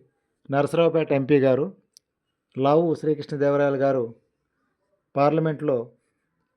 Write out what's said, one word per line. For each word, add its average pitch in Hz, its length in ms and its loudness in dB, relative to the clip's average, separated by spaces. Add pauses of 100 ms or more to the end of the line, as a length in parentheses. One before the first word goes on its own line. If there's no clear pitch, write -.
(480)
నరసరావుపేట 156 640 0 (100)
ఎంపీ 139 260 4
గారు 135 200 2 (880)
లావు 147 300 2 (140)
శ్రీకృష్ణదేవరాయలు 143 840 -2
గారు 135 200 0 (1120)
పార్లమెంట్లో 147 600 0 (800)